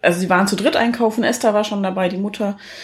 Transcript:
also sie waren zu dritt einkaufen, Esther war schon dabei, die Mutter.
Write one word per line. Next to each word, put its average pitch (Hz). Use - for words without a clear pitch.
also 175
sie 185
waren 190
zu 196
dritt 226
einkaufen, 233
Esther 233
war 208
schon 202
dabei, 185
die 185
Mutter. 202